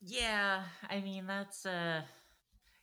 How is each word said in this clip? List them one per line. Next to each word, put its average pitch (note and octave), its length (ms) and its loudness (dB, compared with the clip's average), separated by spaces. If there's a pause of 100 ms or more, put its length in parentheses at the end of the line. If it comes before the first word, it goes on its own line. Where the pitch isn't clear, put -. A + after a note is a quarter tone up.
Yeah, G3+ 640 2 (260)
I G3 120 0
mean, F#3+ 260 -2
that's, G3 400 -2
uh, E3+ 360 2 (800)